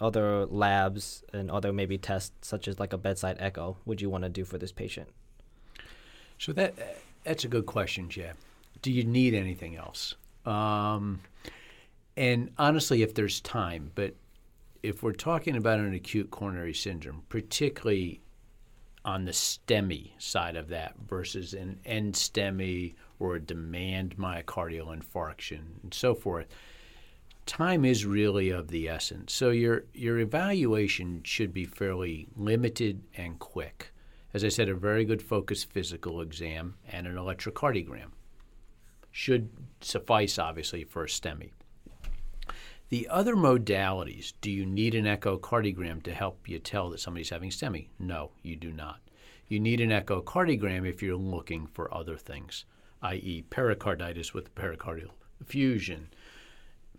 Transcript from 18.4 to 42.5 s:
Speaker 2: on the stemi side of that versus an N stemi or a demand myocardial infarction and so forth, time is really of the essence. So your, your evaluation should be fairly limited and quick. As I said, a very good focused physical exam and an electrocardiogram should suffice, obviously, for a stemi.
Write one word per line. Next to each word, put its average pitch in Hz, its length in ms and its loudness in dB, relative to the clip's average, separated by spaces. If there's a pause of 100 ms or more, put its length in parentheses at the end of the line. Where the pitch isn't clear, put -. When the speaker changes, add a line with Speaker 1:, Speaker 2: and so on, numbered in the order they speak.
Speaker 2:
on 95 200 0
the 87 80 -2
stemi 95 840 0
side 85 380 -2
of 78 120 -8
that 82 260 -6 (140)
versus 92 460 -6
an 95 300 -8
N 107 280 0
stemi 95 800 0 (240)
or 92 180 0
a 80 40 -4
demand 87 760 -4
myocardial 85 800 -4
infarction 78 880 -8
and 95 100 -12
so 123 220 4
forth, 85 320 -2 (1000)
time 165 400 4
is 113 220 6
really 101 440 4
of 85 180 -2
the 82 200 -2
essence. 82 440 -4
So 127 180 4
your, 117 420 6
your 117 280 0
evaluation 110 1000 2
should 101 300 0
be 90 140 -2
fairly 90 680 -2
limited 107 680 2 (140)
and 87 220 -8
quick. - 540 -10 (400)
As 104 120 0
I 107 40 4
said, 101 200 4
a 95 60 2
very 104 300 4
good 110 180 2
focused 101 480 -2
physical 85 520 -4
exam 82 540 -6 (140)
and 87 160 -6
an 90 100 -6
electrocardiogram 92 960 -2 (960)
should 123 400 2 (300)
suffice, - 580 4
obviously, 80 460 -4
for - 180 -6
a 76 60 -4
stemi. 73 420 -6 (1400)